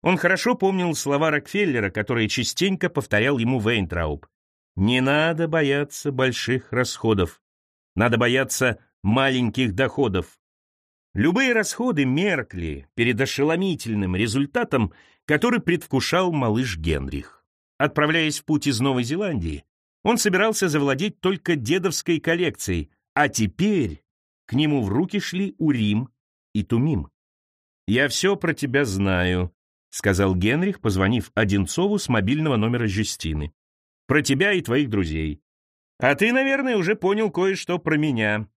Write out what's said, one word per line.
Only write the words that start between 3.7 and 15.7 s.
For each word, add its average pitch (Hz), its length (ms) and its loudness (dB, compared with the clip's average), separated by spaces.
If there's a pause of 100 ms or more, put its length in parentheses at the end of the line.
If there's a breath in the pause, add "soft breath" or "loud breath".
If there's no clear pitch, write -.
«Не 120 240 2
надо 156 480 2
бояться 147 640 0
больших 127 600 -2
расходов. 110 720 0 (540)
Надо 117 200 4
бояться 123 600 2 (240 soft breath)
маленьких 127 720 2
доходов». 113 640 -2 (760)
Любые 208 420 2
расходы 220 500 0
меркли 123 920 -2
перед 120 260 2
ошеломительным 135 960 0
результатом, 123 760 0 (320 soft breath)
который 202 360 2
предвкушал 175 720 0